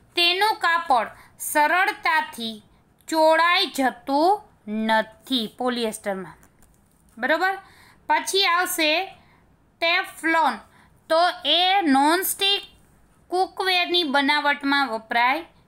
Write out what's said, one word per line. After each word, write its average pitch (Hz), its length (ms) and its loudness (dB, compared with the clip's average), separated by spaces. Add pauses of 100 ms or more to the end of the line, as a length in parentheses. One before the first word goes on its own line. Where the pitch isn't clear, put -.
(160)
તેનું 359 400 0
કાપડ 330 520 0 (300)
સરળતાથી 311 1200 -2 (460)
ચોળાઈ 320 580 4
જતું 285 760 0 (280)
નથી 220 880 -2
પોલિએસ્ટરમાં. 214 760 -6 (840)
બરોબર? 330 400 0 (480)
પછી 370 380 0
આવશે 349 720 0 (640)
ટેફલોન, 330 760 0 (500)
તો 320 80 2 (280)
એ 359 380 2
નોનસ્ટિક 349 800 2 (680)
કુકવેરની 349 760 -2
બનાવટમાં 285 840 0
વપરાય 240 560 -2 (240)